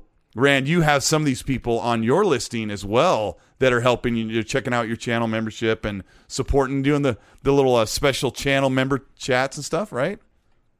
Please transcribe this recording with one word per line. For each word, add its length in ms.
Rand, 320
you 140
have 220
some 180
of 60
these 160
people 360
on 220
your 240
listing 460
as 120
well 540
that 120
are 100
helping 340
you, 100
you're 160
checking 320
out 140
your 100
channel 300
membership 580
and 180
supporting, 540
doing 220
the, 120
the 100
little, 220
uh, 100
special 460
channel 400
member 340
chats 400
and 80
stuff, 280
right? 260